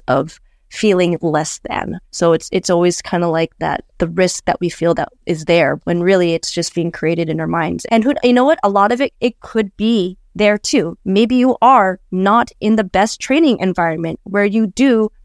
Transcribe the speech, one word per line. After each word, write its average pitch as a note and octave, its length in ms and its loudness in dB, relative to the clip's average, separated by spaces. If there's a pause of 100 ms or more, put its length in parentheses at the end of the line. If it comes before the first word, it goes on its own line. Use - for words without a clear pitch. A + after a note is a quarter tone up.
of C#3 320 -2 (300)
feeling F3+ 520 2
less D#3 380 -4 (100)
than. - 300 -8 (120)
So E3+ 200 2
it's, D#3+ 200 0
it's F#3+ 180 -2
always F3 320 0
kinda F3 260 -4
like E3 320 -2
that, D#3 240 -6 (140)
the E3 100 -2
risk - 380 -2
that D#3+ 160 -2
we F3 80 -2
feel E3 260 -2
that D#3+ 140 -6 (160)
is D#3 200 -6
there D#3+ 380 2
when F3 180 -2
really F3+ 320 2
it's - 180 -6
just - 220 -6
being E3+ 180 -4
created E3 380 -4
in D#3+ 120 -4
our D#3+ 60 -6
minds. E3 380 -4
And A3+ 180 2
who, C#4 100 0 (100)
you B3 100 4
know B3 120 4
what? D#4 180 2
A G3+ 60 0
lot G3+ 220 2
of B3 100 -2
it, C#4 180 -2
it - 220 -2
could G#3+ 340 -4
be G3+ 420 -2 (160)
there G#3 240 2
too. F3 460 -2
Maybe G#3+ 320 2
you B3+ 260 2
are G#3+ 380 4 (120)
not G3+ 400 0 (100)
in G#3+ 160 2
the G#3+ 80 0
best F#3+ 340 0
training C#4 400 2
environment E3 640 -2
where G3+ 220 0
you G#3+ 220 0
do A3+ 440 2 (140)